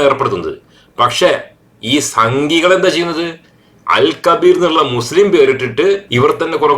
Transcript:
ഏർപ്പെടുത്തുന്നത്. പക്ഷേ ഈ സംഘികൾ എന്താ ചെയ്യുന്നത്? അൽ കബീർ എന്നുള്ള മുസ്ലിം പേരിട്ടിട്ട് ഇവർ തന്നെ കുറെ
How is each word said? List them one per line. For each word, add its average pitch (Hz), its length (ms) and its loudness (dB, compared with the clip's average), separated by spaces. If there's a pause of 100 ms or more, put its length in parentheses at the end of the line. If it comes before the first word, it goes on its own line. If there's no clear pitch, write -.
ഏർപ്പെടുത്തുന്നത്. 98 460 0 (440)
പക്ഷേ 135 340 0 (520)
ഈ 123 120 -2 (200)
സംഘികൾ 147 640 0
എന്താ 180 180 0
ചെയ്യുന്നത്? 170 300 -4 (640)
അൽ 110 200 2 (180)
കബീർ 175 300 2
എന്നുള്ള 160 260 0 (140)
മുസ്ലിം 151 380 0
പേരിട്ടിട്ട് 131 520 0 (320)
ഇവർ 147 140 2 (100)
തന്നെ 160 220 -4
കുറെ 143 140 2